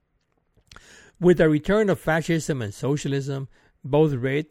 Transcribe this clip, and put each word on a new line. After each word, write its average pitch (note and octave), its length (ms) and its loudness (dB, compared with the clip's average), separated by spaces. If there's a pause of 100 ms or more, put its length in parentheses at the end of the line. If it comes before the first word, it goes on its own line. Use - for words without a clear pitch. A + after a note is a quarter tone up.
(1200)
With E3+ 180 6
the D#3+ 120 4
return F#3+ 420 2
of - 80 -2
fascism D#3+ 640 -2
and G2+ 100 -8
socialism, C#3 720 -4 (420)
both D3 260 4
red C3+ 360 -4